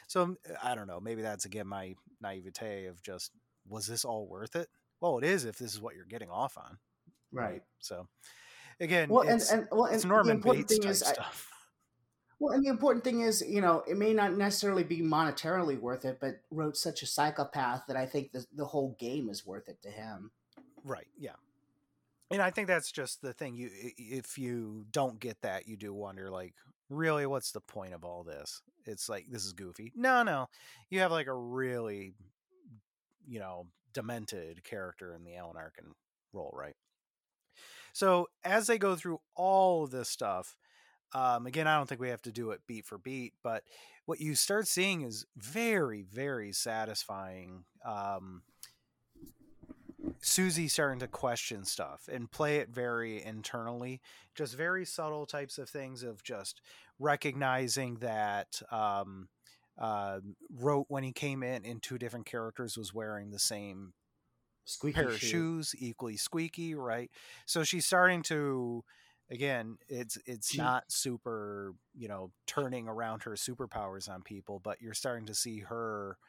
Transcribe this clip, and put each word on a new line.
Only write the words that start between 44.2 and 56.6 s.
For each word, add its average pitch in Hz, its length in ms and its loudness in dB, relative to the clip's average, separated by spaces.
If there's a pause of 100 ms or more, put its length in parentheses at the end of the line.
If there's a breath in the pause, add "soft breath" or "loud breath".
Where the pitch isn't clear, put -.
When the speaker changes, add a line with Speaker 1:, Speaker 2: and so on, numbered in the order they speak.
Speaker 1:
start 202 320 4
seeing 185 340 2
is 110 240 -6 (120)
very, 143 640 0
very 110 500 -4
satisfying, 95 1120 -4 (200)
um, 98 580 -6 (1800 loud breath)
Susie 170 460 2
starting 139 320 2
to 123 80 -4
question 113 580 -2
stuff 73 460 -6
and 120 200 -6
play 147 260 0
it 131 120 -2
very 117 540 -2
internally, 120 800 -6 (340 loud breath)
just 131 200 -6
very 175 300 0
subtle 151 400 -4
types 143 320 -6
of 135 120 -10
things 131 340 -10
of 113 200 -10
just 101 380 -8 (380 loud breath)